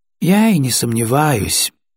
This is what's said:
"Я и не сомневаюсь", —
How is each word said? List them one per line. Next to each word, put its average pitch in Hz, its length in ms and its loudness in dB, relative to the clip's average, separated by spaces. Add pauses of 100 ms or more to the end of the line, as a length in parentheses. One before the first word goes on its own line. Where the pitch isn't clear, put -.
(180)
"Я 202 300 2
и 202 100 2
не 131 120 0
сомневаюсь", — 117 1040 -2 (240)